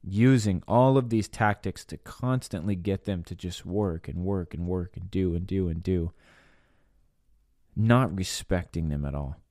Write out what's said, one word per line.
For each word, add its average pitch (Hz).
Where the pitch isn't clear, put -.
using 104
all 131
of 127
these 110
tactics -
to -
constantly 104
get 95
them 90
to 90
just -
work 90
and -
work 92
and 85
work 90
and 90
do 92
and 87
do 95
and 82
do, 87
not 113
respecting 87
them 73
at 69
all. 71